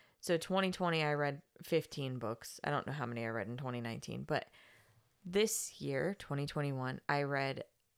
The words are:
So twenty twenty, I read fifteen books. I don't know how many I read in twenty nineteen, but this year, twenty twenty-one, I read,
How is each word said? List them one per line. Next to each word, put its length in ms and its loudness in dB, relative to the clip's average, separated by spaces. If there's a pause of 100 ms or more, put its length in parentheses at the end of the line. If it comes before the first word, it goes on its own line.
(200)
So 160 4
twenty 360 2
twenty, 300 2
I 120 4
read 280 0 (200)
fifteen 560 0
books. 460 -6
I 60 -2
don't 160 0
know 60 -2
how 140 -2
many 180 -4
I 40 0
read 200 -2
in 80 -6
twenty 240 -4
nineteen, 460 -6
but 200 0 (800)
this 560 2
year, 380 0
twenty 280 -2
twenty-one, 640 -2
I 140 4
read, 420 0 (340)